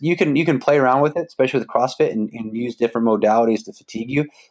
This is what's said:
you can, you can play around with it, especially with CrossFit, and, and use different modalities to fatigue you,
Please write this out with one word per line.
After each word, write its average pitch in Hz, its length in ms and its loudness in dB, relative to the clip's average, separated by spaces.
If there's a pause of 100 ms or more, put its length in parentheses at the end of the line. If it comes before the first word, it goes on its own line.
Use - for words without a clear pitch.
you 165 140 0
can, 156 220 0
you 160 80 0
can 143 140 2
play 143 180 2
around 131 240 4
with 151 160 0
it, 175 100 -4
especially 131 320 0
with 110 80 -4
CrossFit, 127 440 0
and, 107 200 -4
and 110 240 -12
use 120 200 -6
different 117 300 0
modalities 110 600 2
to 98 80 -16
fatigue 117 360 -12
you, 147 160 -2 (260)